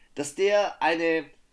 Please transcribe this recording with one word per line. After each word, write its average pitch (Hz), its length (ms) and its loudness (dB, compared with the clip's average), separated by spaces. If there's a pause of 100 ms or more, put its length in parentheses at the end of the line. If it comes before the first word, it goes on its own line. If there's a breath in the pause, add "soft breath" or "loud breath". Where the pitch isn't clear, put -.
(140)
dass 147 200 -8
der 202 480 0
eine 165 420 0 (280)